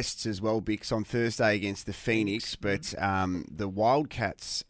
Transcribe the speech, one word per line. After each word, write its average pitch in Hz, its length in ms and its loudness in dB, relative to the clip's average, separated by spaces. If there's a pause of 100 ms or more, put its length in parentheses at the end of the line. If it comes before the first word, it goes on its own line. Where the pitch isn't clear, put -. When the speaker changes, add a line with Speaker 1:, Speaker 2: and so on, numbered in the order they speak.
Speaker 1:
tests - 220 -2
as 101 160 -2
well, 110 200 2
Bix, 107 300 -2
on 110 140 0
Thursday 117 500 2
against 98 300 -2
the 101 80 -6
Phoenix, 110 640 0
Speaker 2:
Phoenix, 98 380 -2
Speaker 1:
but, - 80 -6
um, 95 480 0
the 98 200 -4
Wildcats 113 1000 0